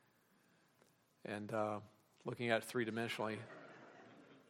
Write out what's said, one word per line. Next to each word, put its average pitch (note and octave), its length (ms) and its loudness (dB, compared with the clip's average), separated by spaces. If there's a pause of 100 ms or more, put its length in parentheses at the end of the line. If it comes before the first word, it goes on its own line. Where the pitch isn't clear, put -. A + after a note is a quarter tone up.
(1200)
And, G#2 280 -2
uh, G#2+ 280 2 (440)
looking A#2+ 260 2
at A2 120 6
it - 20 -8
three-dimensionally, A2 720 2 (1120)